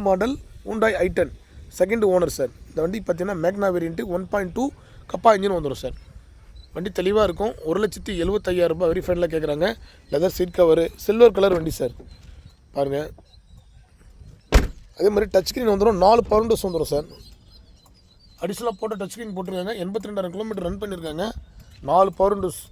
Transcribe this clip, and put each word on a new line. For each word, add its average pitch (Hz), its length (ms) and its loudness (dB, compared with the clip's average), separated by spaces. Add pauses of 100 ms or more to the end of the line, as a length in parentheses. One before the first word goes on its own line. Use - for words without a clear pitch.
மாடல் 196 280 2 (320)
Hyundai 220 240 0 (140)
ஐ - 20 4 (100)
டென், 160 160 0 (460)
செகண்ட் 208 260 2 (120)
ஓனர் 175 200 2
சார். 131 160 -4 (180)
இந்த - 140 -6
வண்டி 190 160 -4
பார்த்தீங்கன்னா, 185 440 -4
Magna 196 320 0
வேரியன்ட் 165 260 -4 (140)
ஒன் 185 180 -4
பாயிண்ட் 180 240 -2
டூ 247 80 0 (460)
கப்பா 185 240 2
இன்ஜின் 196 200 0
வந்துரும் 147 280 -4
சார். 123 120 -10 (800)
வண்டி 180 160 -6 (100)
தெளிவா 208 280 2
இருக்கும். 202 260 -4 (160)
ஒரு 180 140 0
லட்சத்தி 208 300 -6 (100)
எழுபத்தையாயிரம் 180 500 0
ரூபாய் 170 180 0
வெரி 175 140 -2
ஃபைனலா 175 280 0
கேக்குறாங்க. 151 340 0 (440)
லெதர் 170 260 0
சீட் 180 220 -2
கவர், 165 240 6 (220)
சில்வர் 220 320 6
கலர் 190 200 4
வண்டி 160 220 -4
சார். 127 140 -4 (840)
பாருங்க. 139 240 -2 (2000)
அதே 185 160 4
மாதிரி 202 220 2
டச் 190 160 4
ஸ்கிரீன் 233 220 0
வந்துரும். 196 320 2
நாலு 226 240 8
பவர் 214 140 4
விண்டோஸ் 226 240 0
வந்துரும் 165 280 -4
சார். 151 120 -4 (1300)
அடிஷனலா 208 400 -4
போட்ட 214 180 -6
டச் 190 160 -8
ஸ்கிரீன் 214 220 -12
போட்டிருக்காங்க. 185 380 -6 (100)
எண்பத்தி 202 240 -6
ரெண்டாயிரம் 185 260 -6
கிலோமீட்டர் 202 320 -6
ரன் 190 160 -6
பண்ணிருக்காங்க. 175 420 -6 (680)
நாலு 190 280 6
பவர் 202 160 4
விண்டோஸ் 185 260 -6 (100)